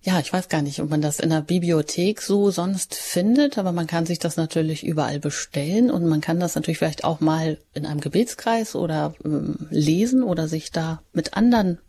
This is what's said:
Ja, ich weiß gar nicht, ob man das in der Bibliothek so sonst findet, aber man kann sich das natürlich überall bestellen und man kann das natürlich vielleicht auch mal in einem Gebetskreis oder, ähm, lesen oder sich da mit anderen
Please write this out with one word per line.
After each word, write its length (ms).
Ja, 180
ich 120
weiß 180
gar 120
nicht, 200
ob 100
man 100
das 180
in 120
der 100
Bibliothek 800
so 320
sonst 420
findet, 640
aber 140
man 160
kann 180
sich 140
das 180
natürlich 480
überall 340
bestellen 720
und 180
man 140
kann 180
das 160
natürlich 220
vielleicht 280
auch 160
mal 360
in 140
einem 140
Gebetskreis 760
oder, 480
ähm, 320
lesen 500
oder 260
sich 240
da 300
mit 220
anderen 540